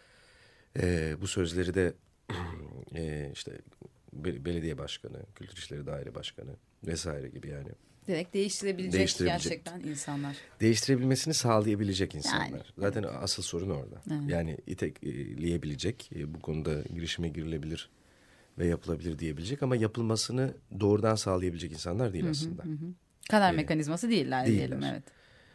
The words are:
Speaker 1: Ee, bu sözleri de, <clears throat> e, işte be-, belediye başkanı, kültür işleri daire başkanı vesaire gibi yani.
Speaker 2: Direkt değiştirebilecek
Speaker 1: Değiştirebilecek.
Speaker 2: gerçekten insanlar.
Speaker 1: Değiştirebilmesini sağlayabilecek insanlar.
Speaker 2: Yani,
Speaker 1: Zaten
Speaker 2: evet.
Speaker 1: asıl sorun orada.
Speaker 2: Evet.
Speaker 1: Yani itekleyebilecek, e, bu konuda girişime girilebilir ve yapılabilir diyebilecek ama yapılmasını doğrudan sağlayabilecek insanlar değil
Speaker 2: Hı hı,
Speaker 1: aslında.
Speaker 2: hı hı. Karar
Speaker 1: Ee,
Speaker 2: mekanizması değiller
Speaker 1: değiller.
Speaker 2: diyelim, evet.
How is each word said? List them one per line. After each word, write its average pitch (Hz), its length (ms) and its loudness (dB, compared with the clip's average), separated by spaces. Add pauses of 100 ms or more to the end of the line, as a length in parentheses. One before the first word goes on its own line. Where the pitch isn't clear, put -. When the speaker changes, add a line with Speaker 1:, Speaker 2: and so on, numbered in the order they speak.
(840)
Speaker 1:
Ee, 80 380 2
bu 95 60 -4
sözleri 90 480 0
de, 90 200 4 (340)
<clears throat> - 60 -4 (600)
e, 76 380 -4
işte - 260 -12 (540)
be-, 73 320 -4
belediye 82 340 -2
başkanı, - 440 -10 (120)
kültür - 220 -16
işleri - 300 -10
daire 71 280 -6
başkanı - 360 -12 (360)
vesaire 78 420 -4
gibi 71 200 -12
yani. 71 200 -8 (400)
Speaker 2:
Direkt 180 260 -2
değiştirebilecek 196 580 -2
Speaker 1:
Değiştirebilecek. - 720 2
Speaker 2:
gerçekten 170 260 -8
insanlar. 143 460 -4 (240)
Speaker 1:
Değiştirebilmesini 131 760 4
sağlayabilecek 104 800 4
insanlar. - 340 0
Speaker 2:
Yani, 67 140 -8 (160)
Speaker 1:
Zaten 101 240 0
Speaker 2:
evet. 85 180 -4
Speaker 1:
asıl 98 220 -2
sorun 90 280 -2
orada. 67 400 -6
Speaker 2:
Evet. 147 180 -2
Speaker 1:
Yani 85 380 0
itekleyebilecek, 76 1500 -2
e, 76 180 -6
bu 80 60 -10
konuda 78 420 -2
girişime 85 460 -4
girilebilir 80 640 -6 (680)
ve 87 80 4
yapılabilir 82 520 0
diyebilecek 82 440 -4
ama 127 140 4
yapılmasını 117 760 2 (260)
doğrudan 104 340 8
sağlayabilecek 90 580 2
insanlar 92 400 0
değil 92 120 0
Speaker 2:
Hı 170 40 2
hı, - 20 2
Speaker 1:
aslında. 160 340 -4
Speaker 2:
hı 170 40 -6
hı. 156 180 -4 (440)
Karar 202 220 6
Speaker 1:
Ee, 165 40 0
Speaker 2:
mekanizması 160 540 0
değiller 131 360 2
Speaker 1:
değiller. 104 220 4
Speaker 2:
diyelim, 135 160 -2
evet. - 180 -4 (520)